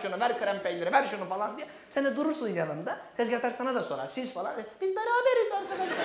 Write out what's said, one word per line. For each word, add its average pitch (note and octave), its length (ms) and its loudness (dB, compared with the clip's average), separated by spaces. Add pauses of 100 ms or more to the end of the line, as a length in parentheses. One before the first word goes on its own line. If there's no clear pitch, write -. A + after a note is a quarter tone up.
şunu, F#3 180 -2
ver A#3+ 180 2
krem G3+ 200 0
peyniri, F3 340 0
ver C4+ 180 6
şunu." G3 180 -4
falan G#3 280 -2
diye. D4 100 -10 (240)
Sen C#4 140 2
de B3 120 2
durursun D4 320 0
yanında. E3 480 -2 (200)
Tezgahtar A#3 340 2
sana B3+ 240 -2
da A#3+ 80 2
sorar, C3+ 260 -4
"Siz?" B3+ 260 -4
falan. G3+ 180 -4 (280)
"Biz F#4+ 160 0
beraberiz A#4+ 560 4
arkadaşlar." F#4+ 520 -2